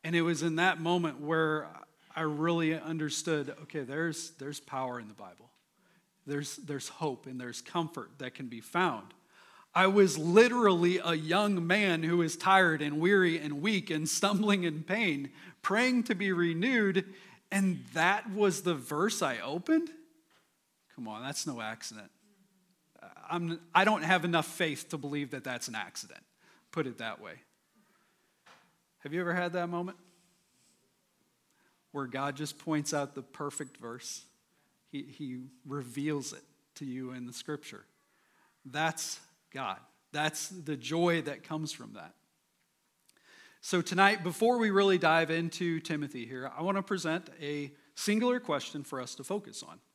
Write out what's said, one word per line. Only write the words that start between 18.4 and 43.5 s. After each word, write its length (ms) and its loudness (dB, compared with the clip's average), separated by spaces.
the 140 0
verse 480 -2
I 160 -2
opened? 500 0
Come 140 -12
on, 160 -12
that's 240 -6
no 140 -6
accident. 500 -10
I'm, 280 -4
I 80 8
don't 200 4
have 220 4
enough 220 2
faith 420 -4
to 80 -8
believe 340 -6
that 120 -10
that's 240 -8
an 80 -10
accident. 460 -10
Put 160 -2
it 100 -10
that 240 -8
way. 120 -14
Have 100 -10
you 80 -2
ever 120 -2
had 200 -2
that 160 -2
moment 280 -6
where 160 -6
God 280 -4
just 220 -8
points 340 -2
out 220 -2
the 80 -10
perfect 560 -10
verse? 480 -14
He, 120 -8
he 340 -10
reveals 680 -4
it 80 -16
to 80 -10
you 260 -8
in 160 -10
the 60 -14
scripture. 520 -12
That's 540 -4
God. 240 -6
That's 360 -4
the 280 -6
joy 460 2
that 220 -8
comes 280 -6
from 220 -14
that. 220 -16